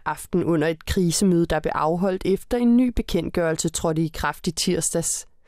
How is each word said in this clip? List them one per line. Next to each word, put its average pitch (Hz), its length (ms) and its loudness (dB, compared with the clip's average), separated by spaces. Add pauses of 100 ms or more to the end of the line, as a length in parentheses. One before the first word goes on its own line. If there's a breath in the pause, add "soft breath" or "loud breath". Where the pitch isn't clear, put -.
aften 156 380 -2
under 160 240 2
et 160 180 -4
krisemøde, 175 600 2
der 156 140 0
blev 156 140 -2
afholdt 175 500 0
efter 202 340 0
en 240 180 4
ny 247 200 4
bekendtgørelse 165 720 0
trådte 160 340 -2
i 156 120 -2
kraft - 320 -6
i 175 60 -2
tirsdags. - 760 -2 (200)